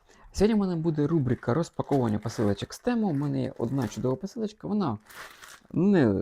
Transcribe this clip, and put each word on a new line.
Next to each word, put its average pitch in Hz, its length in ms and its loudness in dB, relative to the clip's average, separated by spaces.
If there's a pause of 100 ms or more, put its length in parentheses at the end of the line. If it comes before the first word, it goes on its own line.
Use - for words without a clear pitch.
(320)
Сьогодні 220 240 2
в - 20 2
мене 185 180 0
буде 156 320 0
рубрика 123 460 0
розпаковування 123 680 0
посилочок 107 540 -2
з - 60 -14
тему. 233 280 0
У 170 60 0
мене 139 280 -2
є 120 160 -4
одна 123 300 -2
чудова 127 280 -2
посилочка, 202 520 -8
вона 185 300 -2 (760)
не 151 480 4